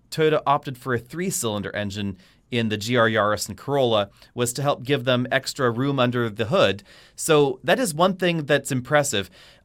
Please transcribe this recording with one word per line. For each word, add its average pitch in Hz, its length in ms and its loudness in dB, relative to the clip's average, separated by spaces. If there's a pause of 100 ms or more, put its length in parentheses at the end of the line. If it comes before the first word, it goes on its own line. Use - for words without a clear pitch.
(100)
Toyota 156 340 2
opted 139 320 0
for 131 160 -6
a 117 60 0
three-cylinder 120 760 -4
engine 101 440 -6 (320)
in 117 180 0
the 107 80 0
G 113 200 -2
R 113 120 6
Yaris 107 400 0
and 98 80 -12
Corolla, 117 540 0 (240)
was 120 200 -2
to 143 80 -6
help 139 200 -2
give 127 220 -2
them 123 260 0
extra 131 400 0
room 135 300 -2
under 120 280 0
the 107 180 -4
hood. 147 360 2 (320)
So 147 480 2
that 175 160 2
is 208 160 -2
one 180 220 2
thing 170 300 -2
that's 143 260 0
impressive. 127 580 0 (340)